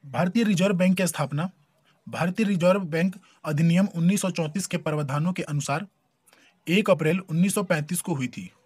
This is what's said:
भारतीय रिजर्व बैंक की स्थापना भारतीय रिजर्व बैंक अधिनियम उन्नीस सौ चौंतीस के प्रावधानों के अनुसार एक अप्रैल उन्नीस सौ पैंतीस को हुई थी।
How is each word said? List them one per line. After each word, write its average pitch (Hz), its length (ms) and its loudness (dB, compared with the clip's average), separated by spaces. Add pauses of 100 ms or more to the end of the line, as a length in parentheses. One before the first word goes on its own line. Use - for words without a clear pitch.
भारतीय 180 400 0
रिजर्व 196 340 2
बैंक 185 200 4
की 185 100 2
स्थापना 151 420 -4 (580)
भारतीय 180 380 -2
रिजर्व 190 420 4
बैंक 165 280 0 (300)
अधिनियम 170 500 4
उन्नीस 175 260 2
सौ 190 100 -2
चौंतीस 170 360 -4
के 175 120 -4
प्रावधानों 151 540 -2
के - 100 -6
अनुसार 147 440 -4 (800)
एक 202 220 2
अप्रैल 165 320 2
उन्नीस 175 340 0
सौ 208 80 0
पैंतीस 165 380 -2
को 180 120 -4
हुई 131 140 -4
थी। 92 240 -12 (140)